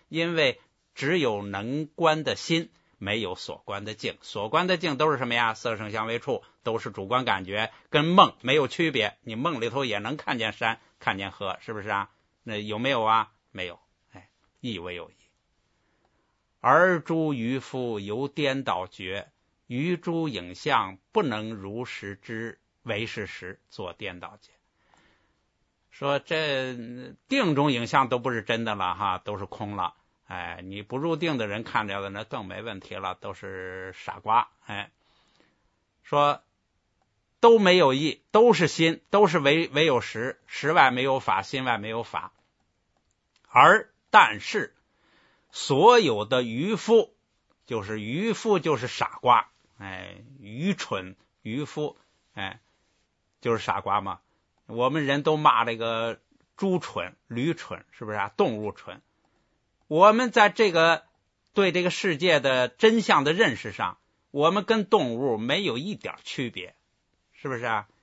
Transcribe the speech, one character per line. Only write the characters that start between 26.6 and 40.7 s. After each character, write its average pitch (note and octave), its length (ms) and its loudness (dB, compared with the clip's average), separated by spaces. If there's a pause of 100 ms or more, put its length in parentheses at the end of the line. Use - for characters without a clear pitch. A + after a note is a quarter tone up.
定 G#3+ 260 0
中 C#3+ 180 2
影 A#2 140 -2
像 C3+ 240 4
都 B2+ 80 2
不 B2 120 -2
是 A2+ 120 -2
真 A#2 220 -2
的 A2 100 -2
了 F#2 200 -2
哈， F#2+ 240 0
都 G#2 200 -8
是 G2 80 -8
空 G2+ 280 -10
了。 F2+ 200 -4 (320)
哎， F2+ 380 -10
你 G2 160 -12
不 G#2 160 -10
入 D#3+ 200 -2
定 D#3 200 -2
的 A2 100 -2
人 G#2 160 -6
看 G#2+ 260 -4
着 G2 120 -6
的 G2 80 -6
那 G2+ 160 -10
更 A#2 220 -10
没 F#2 160 -12
问 G#2+ 180 -12
题 - 140 -16
了， F#2+ 260 -6
都 G2+ 140 -12
是 F#2 580 -12
傻 G2 260 -12
瓜。 A2 300 2 (160)
哎， G2+ 260 -10 (1120)
说 D3 380 0 (960)
都 A#3 180 10
没 F#3 180 6
有 D3 160 6
义， C#3+ 380 -2
都 A3 240 8
是 D#3+ 120 4
心， E3 440 0
都 G3+ 160 6
是 E3+ 140 2
唯， D3+ 280 2
唯 D3 160 0
有 C3 160 4
实， A#2 460 -8
实 - 260 -4